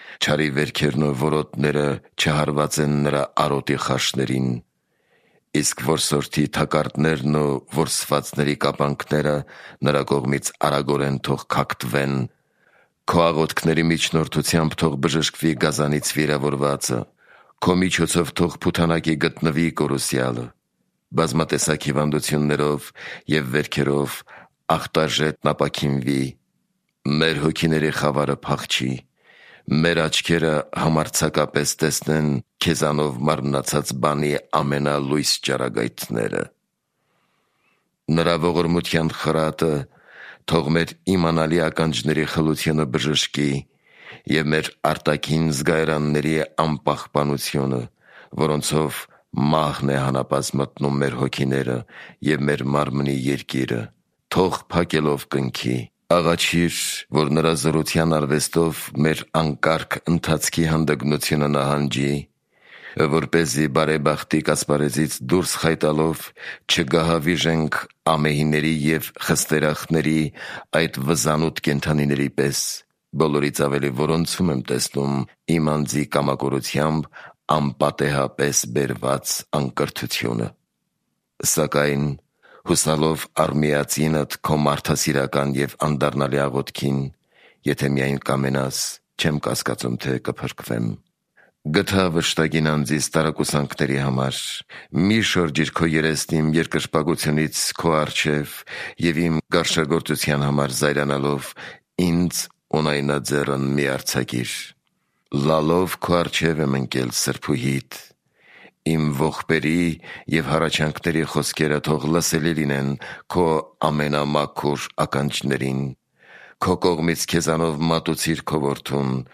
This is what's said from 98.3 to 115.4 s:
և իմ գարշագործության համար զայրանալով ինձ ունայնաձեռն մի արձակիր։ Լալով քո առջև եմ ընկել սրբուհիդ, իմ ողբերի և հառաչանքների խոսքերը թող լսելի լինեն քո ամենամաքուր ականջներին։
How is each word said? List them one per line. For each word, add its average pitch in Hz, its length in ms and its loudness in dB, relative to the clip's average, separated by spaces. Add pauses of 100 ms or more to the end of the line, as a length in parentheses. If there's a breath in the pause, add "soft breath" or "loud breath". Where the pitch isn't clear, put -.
և 82 160 2
իմ 82 160 2 (160)
գարշագործության 76 960 0
համար 71 320 0
զայրանալով 71 720 0 (480 loud breath)
ինձ 87 400 2 (400)
ունայնաձեռն 71 960 0
մի 71 160 2
արձակիր։ 64 640 -4 (760)
Լալով 80 680 2
քո 87 220 2
առջև 80 420 0
եմ 67 160 0
ընկել 64 400 -2
սրբուհիդ, 67 800 -2 (840 loud breath)
իմ 80 260 2
ողբերի 78 680 0 (480 loud breath)
և 78 220 0
հառաչանքների 78 760 0
խոսքերը 76 560 0
թող 76 280 0
լսելի 82 460 2
լինեն 69 380 0 (320 loud breath)
քո 87 220 0 (340)
ամենամաքուր 73 1040 0 (120)
ականջներին։ 67 840 -2 (760 loud breath)